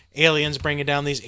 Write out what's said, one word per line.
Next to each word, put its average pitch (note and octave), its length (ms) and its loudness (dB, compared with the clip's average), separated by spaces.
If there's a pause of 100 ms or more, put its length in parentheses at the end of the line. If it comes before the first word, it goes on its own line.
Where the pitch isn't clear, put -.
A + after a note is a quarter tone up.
(160)
aliens D3+ 440 2
bringing D3 260 -2
down C#3+ 180 0
these C#3 240 -4